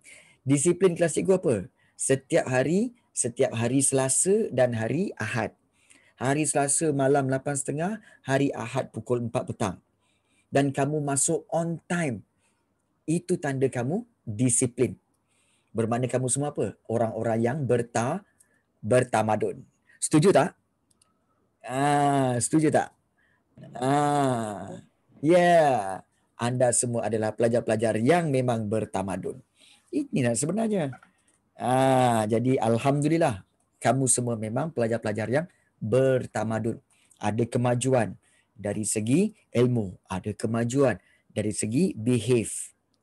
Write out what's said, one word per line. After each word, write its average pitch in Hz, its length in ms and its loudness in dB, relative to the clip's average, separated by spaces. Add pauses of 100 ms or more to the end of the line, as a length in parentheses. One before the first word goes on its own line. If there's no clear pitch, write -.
(480)
Disiplin 170 480 2
kelas 170 160 0
cikgu 185 240 2
apa? 170 180 0 (380)
Setiap - 560 0
hari, 151 480 0 (160)
setiap 123 400 -2
hari 120 320 0
Selasa 139 640 0
dan 123 240 2
hari 117 480 -2
Ahad. 110 320 -4 (640)
Hari 143 320 0
Selasa 143 480 0
malam 135 320 2
lapan 135 240 -4
setengah, 143 400 -4 (320)
hari 139 320 0
Ahad 117 400 -6
pukul 120 320 -4
empat - 240 -6
petang. 101 240 -4 (720)
Dan 139 240 0
kamu 147 320 -2
masuk 143 480 -2
on 165 320 -2
time. 156 400 -4 (800)
Itu 170 320 -2
tanda 135 320 0
kamu 135 400 -4 (160)
disiplin. 120 720 0 (800)
Bermakna 117 320 -2
kamu 123 240 -2
semua 143 240 -4
apa? 120 320 -6
Orang-orang 113 560 -2
yang 120 140 0 (100)
berta-, 120 560 -2 (560)
bertamadun. 107 800 0 (400)
Setuju 165 320 4
tak? 143 240 4 (1040)
Ah, 139 800 2
setuju 151 320 2
tak? - 240 0 (800)
Ah, 131 1040 -2 (400)
yeah. 151 800 4 (360)
Anda 123 360 2
semua 117 360 -2
adalah 110 280 0
pelajar-pelajar 113 640 2
yang 160 320 2
memang 120 400 0
bertamadun. 95 680 -4 (520)
Inilah 156 400 -2
sebenarnya. 175 640 -2 (600)
Ah, 127 680 2
jadi 117 320 2
alhamdulillah, 139 880 0 (320)
kamu 127 320 2
semua 120 280 0
memang 117 360 -4
pelajar-pelajar 110 560 -2
yang 147 180 0 (300)
bertamadun. 113 1040 0 (400)
Ada 104 240 0
kemajuan 123 720 0 (400)
dari 104 320 -6
segi 135 440 0 (200)
ilmu, 120 400 0 (160)
ada 95 240 -6
kemajuan 117 640 -2 (320)
dari 107 240 -4
segi 117 400 -2
behave. 117 800 -2 (300)